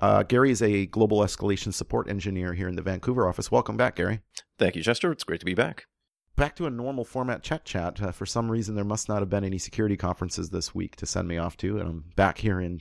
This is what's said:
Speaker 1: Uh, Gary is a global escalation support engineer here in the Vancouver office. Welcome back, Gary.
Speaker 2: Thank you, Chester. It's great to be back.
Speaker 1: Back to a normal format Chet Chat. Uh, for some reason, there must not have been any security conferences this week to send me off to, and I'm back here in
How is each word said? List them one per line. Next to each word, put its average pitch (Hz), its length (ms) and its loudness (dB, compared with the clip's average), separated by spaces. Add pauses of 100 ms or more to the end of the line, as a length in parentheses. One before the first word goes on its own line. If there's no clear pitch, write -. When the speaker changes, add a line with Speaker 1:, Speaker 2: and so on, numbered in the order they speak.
Speaker 1:
Uh, 101 220 6
Gary 123 300 6
is 110 100 2
a 101 240 4
global 107 320 4
escalation 101 560 0
support - 340 -4
engineer 92 460 -4
here 92 140 -4
in 90 80 -4
the 85 60 -4
Vancouver 95 460 0
office. - 220 -4
Welcome 113 260 2
back, 120 200 2
Gary. 98 240 0 (360)
Speaker 2:
Thank 92 200 2
you, 80 80 -4
Chester. 120 260 2
It's - 140 -6
great 85 160 -4
to 87 60 -10
be 90 80 0
back. 131 320 0 (500)
Speaker 1:
Back 143 200 2
to 170 100 -2
a 143 40 -2
normal 123 360 -4
format 127 360 -4
Chet - 220 -6
Chat. 90 380 -4
Uh, 92 100 -2
for 98 140 -8
some 117 240 -2
reason, 107 240 -2
there 101 100 -2
must 107 240 -4
not 104 120 0
have 95 100 -2
been 98 120 2
any 95 140 -2
security 101 400 0
conferences 87 540 -4
this 87 240 -4
week 90 220 -6
to - 100 -10
send 90 200 -2
me 85 120 -2
off 85 180 -4
to, 95 220 -2
and 87 100 -4
I'm 82 160 -8 (100)
back 98 220 4
here 95 240 0
in 87 200 -4